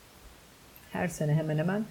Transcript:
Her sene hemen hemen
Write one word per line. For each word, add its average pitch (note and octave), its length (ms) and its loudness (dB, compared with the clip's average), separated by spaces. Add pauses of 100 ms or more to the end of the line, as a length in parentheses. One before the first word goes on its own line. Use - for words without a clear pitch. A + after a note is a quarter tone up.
(920)
Her F3+ 160 -2
sene D3+ 260 0
hemen D#3 240 2
hemen F#3+ 320 0